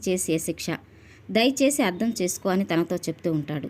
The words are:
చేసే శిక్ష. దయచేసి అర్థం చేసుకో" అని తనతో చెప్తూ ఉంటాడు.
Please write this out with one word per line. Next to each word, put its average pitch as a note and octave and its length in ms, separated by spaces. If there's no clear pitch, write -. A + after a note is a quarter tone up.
చేసే F3+ 280
శిక్ష. D#3+ 280
దయచేసి C4+ 520
అర్థం G3+ 380
చేసుకో" F3+ 280
అని F#3+ 140
తనతో E3+ 320
చెప్తూ E3+ 360
ఉంటాడు. D3 380